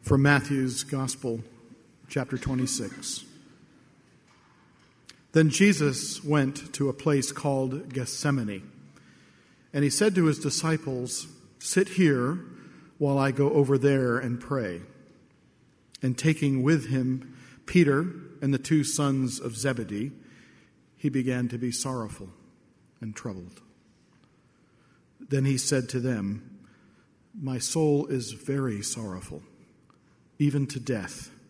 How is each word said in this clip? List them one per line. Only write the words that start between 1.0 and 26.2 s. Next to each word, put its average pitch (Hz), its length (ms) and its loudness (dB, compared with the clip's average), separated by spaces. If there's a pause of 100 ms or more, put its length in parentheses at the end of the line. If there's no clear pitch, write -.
chapter 131 280 -4
twenty-six. 127 840 -4 (2000)
Then 160 180 6
Jesus 147 720 2
went 143 520 0
to 139 160 -2
a 123 40 -4
place 143 380 0
called 139 640 -4
Gethsemane, 120 760 -2 (1000)
and 143 140 2
he 143 40 4
said 208 260 2
to 175 100 6
his 151 140 4
disciples, 139 880 -4 (300)
"Sit 190 300 0
here 147 500 2 (600)
while 139 200 2
I 135 140 2
go 143 220 2
over 139 240 6
there 127 400 4
and 120 240 -4
pray." 101 400 -4 (1200)
And 127 160 -2
taking 143 460 0
with 143 260 2
him 131 480 -2 (280)
Peter 151 400 4 (360)
and 139 120 2
the 135 60 0
two 151 240 2
sons 135 560 0
of 113 160 -8
Zebedee, 117 560 -4 (840)
he 151 100 -4
began 123 400 0
to 120 100 -6
be 120 140 -2
sorrowful 120 560 -6 (720)
and 110 160 -10
troubled. 92 460 -12 (1600)
Then 135 240 0
he 135 120 2
said 131 320 0
to 127 120 -4
them, 107 580 -4 (720)